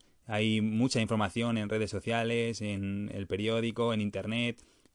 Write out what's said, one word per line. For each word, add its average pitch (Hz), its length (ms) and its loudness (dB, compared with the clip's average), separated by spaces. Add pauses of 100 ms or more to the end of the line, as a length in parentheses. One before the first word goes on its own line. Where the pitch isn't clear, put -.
(260)
hay 110 360 2
mucha 110 380 2
información 113 600 0
en 104 100 -2
redes 110 220 0
sociales, 117 720 0
en 101 500 -2
el 98 140 -6
periódico, 113 640 0
en 107 80 0
internet, 110 640 -2 (300)